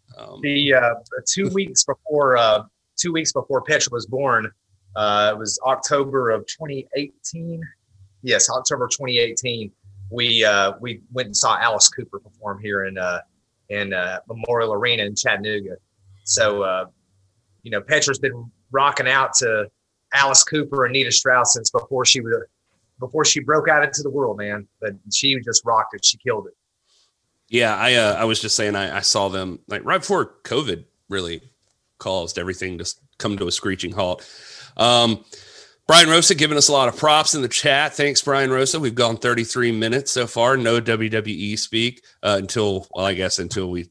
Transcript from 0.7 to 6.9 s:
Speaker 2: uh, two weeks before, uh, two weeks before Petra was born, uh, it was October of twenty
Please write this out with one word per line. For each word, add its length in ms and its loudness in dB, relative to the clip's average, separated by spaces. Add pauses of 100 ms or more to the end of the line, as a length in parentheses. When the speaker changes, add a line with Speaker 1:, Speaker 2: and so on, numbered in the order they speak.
Speaker 2:
uh, 220 6 (340)
two 220 0
weeks 340 0
before, 540 2
uh, 240 4 (340)
two 160 -4
weeks 180 -2
before 300 -2
Petra 320 0
was 140 -6
born, 440 0 (440)
uh, 400 2
it 40 -12
was 280 -6
October 640 0
of 160 0
twenty 500 -10